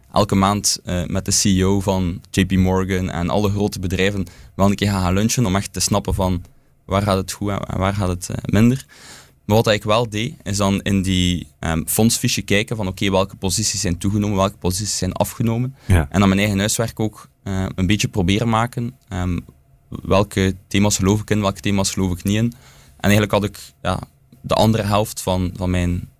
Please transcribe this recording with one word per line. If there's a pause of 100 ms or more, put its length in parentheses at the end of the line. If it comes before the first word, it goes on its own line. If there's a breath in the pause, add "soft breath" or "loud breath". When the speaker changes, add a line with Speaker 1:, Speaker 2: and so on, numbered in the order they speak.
(140)
Speaker 1:
elke
maand,
eh,
met
de
C
E
O
van (100)
J
P
Morgan
en
alle
grote
bedrijven (300 loud breath)
wel
een
keer
gaan,
gaan
lunchen
om
echt
te
snappen
van (420 soft breath)
waar
gaat
het
goed
en
waar
gaat
het,
eh, (100)
minder. (600 loud breath)
Maar
wat
ik
wel
deed, (100)
is
dan
in
die, (120)
ehm,
fondsfiche
kijken
van
oké,
welke
posities
zijn
toegenomen,
welke
posities
zijn
afgenomen. (100)
Speaker 2:
Ja.
Speaker 1:
En
dan
mijn
eigen
huiswerk
ook, (140)
eh, (100)
een
beetje
proberen
maken. (160)
Ehm, (680)
welke (120)
thema's
geloof
ik
in,
welke
thema's
geloof
ik
niet
in. (440 loud breath)
En
eigenlijk
had
ik, (220)
ja, (420)
de
andere
helft
van,
van
mijn (100)